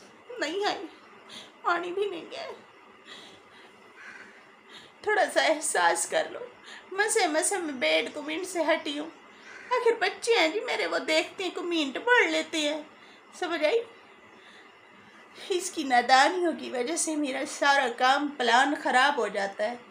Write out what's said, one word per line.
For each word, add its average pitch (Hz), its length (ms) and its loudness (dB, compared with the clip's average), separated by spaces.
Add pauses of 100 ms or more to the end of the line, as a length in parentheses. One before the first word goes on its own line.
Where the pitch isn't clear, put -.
(400)
नहीं 359 260 -4
आई, 339 220 -4 (800)
आनी 349 240 -2
भी 392 180 -2
नहीं 339 240 -10
है। - 180 -10 (2500)
थोड़ा 403 180 4
सा 285 160 2
एहसास 302 640 2
कर 156 260 -2
लो, - 160 -10 (460)
मसे 415 340 2
मसे 320 300 0
मैं 302 220 -6
बेड 311 340 0
कमेंट 311 320 -6
से 349 180 -4
हटी 302 340 0
हूँ। 302 100 -8 (680)
आखिर 480 220 4
बच्चे 403 400 0
हैं 320 180 4
जी 427 60 -4
मेरे, 453 280 -2
वो 330 120 -2
देखते 320 440 0
हैं 349 100 -4
कमेंट 330 440 -2
पढ़ 466 320 4
लेते 320 300 -2
हैं। 294 300 -2 (500)
समझ 330 240 -2
आई? 370 180 2 (1700)
इसकी 349 320 -4
नादानियों 269 680 4
की 220 160 -10
वजह 254 260 -2
से 320 200 -2
मेरा 277 300 -2
सारा 277 440 2
काम 269 400 2
plan 262 460 4
ख़राब 277 440 4
हो 214 100 0
जाता 196 340 -4
है। 240 160 -4 (120)